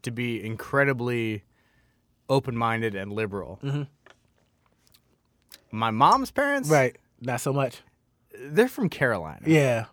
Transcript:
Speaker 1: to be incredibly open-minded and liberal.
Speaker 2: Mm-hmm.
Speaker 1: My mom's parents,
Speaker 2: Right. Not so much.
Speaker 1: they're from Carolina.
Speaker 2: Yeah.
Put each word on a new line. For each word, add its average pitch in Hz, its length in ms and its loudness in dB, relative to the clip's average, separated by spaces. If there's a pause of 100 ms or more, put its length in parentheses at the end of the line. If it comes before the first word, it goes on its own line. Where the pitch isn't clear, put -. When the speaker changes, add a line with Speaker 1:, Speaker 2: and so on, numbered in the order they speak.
Speaker 1:
to 127 80 -6
be 117 340 -4
incredibly 120 1000 -2 (840)
open-minded 113 680 0
and 101 160 -8
liberal. 98 500 -6
Speaker 2:
Mm-hmm. 139 200 -4 (1900)
Speaker 1:
My 113 200 -2
mom's 180 400 4
parents, 277 380 -2
Speaker 2:
Right. 139 280 4 (240)
Not 123 200 -6
so 139 120 -4
much. 135 300 -4 (560)
Speaker 1:
they're 151 300 2
from 240 200 -2
Carolina. 95 580 -2
Speaker 2:
Yeah. 131 460 4